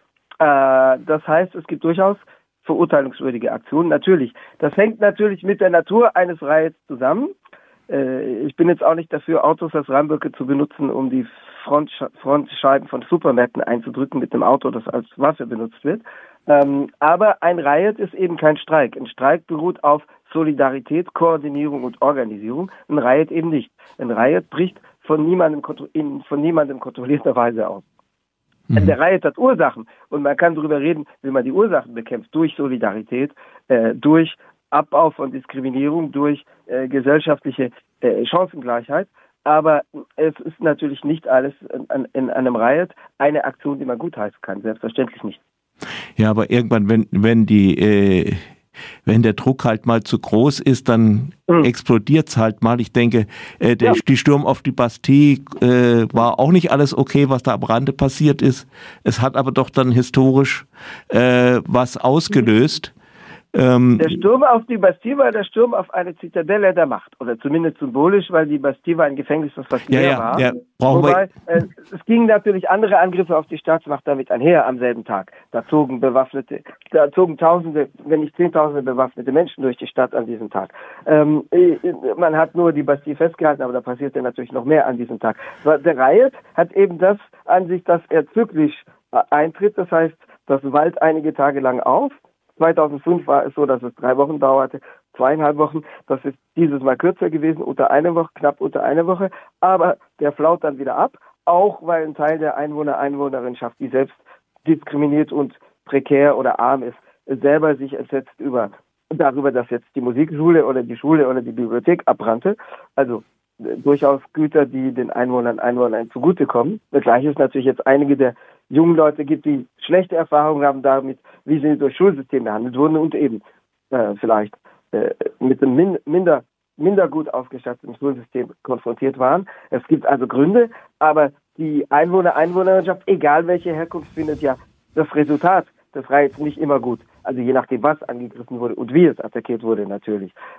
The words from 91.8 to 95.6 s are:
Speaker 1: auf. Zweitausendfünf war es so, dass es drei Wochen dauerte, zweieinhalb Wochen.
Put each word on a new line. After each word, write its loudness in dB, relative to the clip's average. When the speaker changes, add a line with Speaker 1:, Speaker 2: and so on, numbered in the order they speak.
Speaker 1:
auf. -2
Zweitausendfünf 0
war 2
es -10
so, -2
dass 0
es -12
drei -2
Wochen 0
dauerte, 0
zweieinhalb 0
Wochen. -2